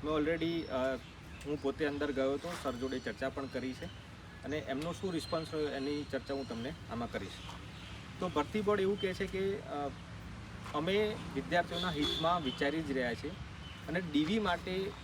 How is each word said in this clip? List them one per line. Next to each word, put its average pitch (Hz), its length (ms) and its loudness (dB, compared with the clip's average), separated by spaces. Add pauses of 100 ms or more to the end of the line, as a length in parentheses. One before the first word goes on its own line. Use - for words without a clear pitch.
મેં 151 100 2
already, 165 500 4
અ, 131 320 2 (500)
હું 147 160 0
પોતે 139 240 2
અંદર 143 260 0
ગયો 135 220 4
હતો, 165 180 -2 (100)
સર 135 100 0
જોડે 131 260 -2
ચર્ચા 120 300 -2
પણ 139 180 -2
કરી 127 260 -2
છે 123 120 -6 (600)
અને 143 120 0
એમનો 151 360 0
શું 185 200 -2
રિસ્પોન્સ 160 420 0
રહ્યો 151 140 2
એની 139 440 0
ચર્ચા 135 220 -2
હું 135 140 -2
તમને 120 240 -2 (180)
આમાં 117 220 -2
કરીશ. 98 200 -4 (880)
તો 180 80 0
ભરતી 156 320 2
બોર્ડ 208 200 4
એવું 196 200 4
કહે 185 140 2
છે 196 120 -2
કે, 196 300 2
અ, 143 320 -2 (880)
અમે 202 420 4 (180)
વિદ્યાર્થીઓના 170 560 2
હિતમાં 156 540 4
વિચારી 143 380 2
જ 143 100 -2
રહ્યા 123 220 2
છીએ - 160 -4 (580)
અને 170 120 2
ડી 156 240 4
વી 202 140 4
માટે 190 520 2 (140)